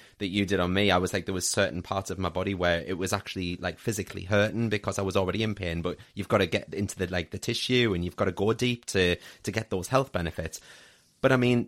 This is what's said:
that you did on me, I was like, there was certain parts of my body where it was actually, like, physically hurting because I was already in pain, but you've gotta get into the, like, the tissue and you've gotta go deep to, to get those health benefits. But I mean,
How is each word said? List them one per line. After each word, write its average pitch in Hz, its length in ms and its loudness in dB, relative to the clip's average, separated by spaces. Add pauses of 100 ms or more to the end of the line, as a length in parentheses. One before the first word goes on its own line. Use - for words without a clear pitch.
(180)
that 101 100 -2
you 98 180 2
did 92 120 2
on 90 140 2
me, 98 180 4
I 90 60 6
was 90 160 2
like, 90 140 -2
there 98 80 -2
was 90 140 -2
certain 90 340 0
parts 95 280 -4
of 90 80 -8
my 92 120 -2
body 95 240 -2
where 87 320 2
it 95 100 -4
was 87 160 -2
actually, 92 440 -4
like, 87 220 -6
physically 98 460 -6
hurting 104 460 2
because 101 280 -2
I 101 40 -2
was 95 140 0
already 95 260 0
in 110 120 -2
pain, 85 280 -4
but 87 160 -4 (160)
you've 101 140 -8
gotta 98 180 4
get - 280 -4
into 98 240 -4
the, 95 100 0
like, 90 220 -4
the 92 80 -8
tissue 120 560 0
and 87 100 -2
you've 90 120 -6
gotta 95 160 0
go 101 220 2
deep 120 320 -2
to, 90 300 4 (260)
to 107 100 -4
get 110 180 -4
those 92 180 -4
health 135 240 2
benefits. 85 480 -4 (600)
But 131 120 6
I 131 40 4
mean, 123 320 4